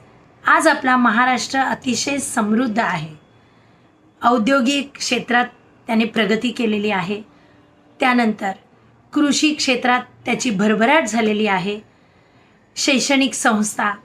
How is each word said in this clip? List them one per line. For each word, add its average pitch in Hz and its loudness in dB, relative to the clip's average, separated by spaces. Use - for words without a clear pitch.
आज 302 4
आपला 269 2
महाराष्ट्र 247 0
अतिशय 262 -2
समृद्ध 220 0
आहे. 165 -4
औद्योगिक 262 2
क्षेत्रात 240 -2
त्याने 226 2
प्रगती 220 0
केलेली 214 -2
आहे, 202 -4
त्यानंतर 220 0
कृषी 294 2
क्षेत्रात 247 0
त्याची 254 -2
भरभराट 220 2
झालेली 214 0
आहे, 202 -2
शैक्षणिक 269 0
संस्था, 214 0